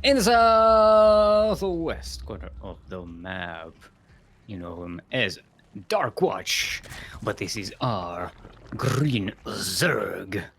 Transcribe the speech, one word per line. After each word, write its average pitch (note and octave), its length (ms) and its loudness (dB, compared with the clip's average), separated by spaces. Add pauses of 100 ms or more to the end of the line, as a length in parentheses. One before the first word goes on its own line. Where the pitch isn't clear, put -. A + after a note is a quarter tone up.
In C#4 120 6
the B3+ 80 2
southwest G#3+ 2000 4
corner F#2 240 -12 (140)
of F2+ 160 -14 (100)
the F#2 160 -10
map, E2+ 720 -10 (720)
you G#2 100 -12
know F2 260 -12
him F2 160 -10 (120)
as G#2+ 260 -2 (520)
Darkwatch, C#3 920 -2 (400)
but G#2 160 -4
this - 180 -8
is G2 160 -10 (100)
our F#2 500 -6 (440)
Green A#2+ 560 -2 (140)
Zerg. G2 1000 -4 (160)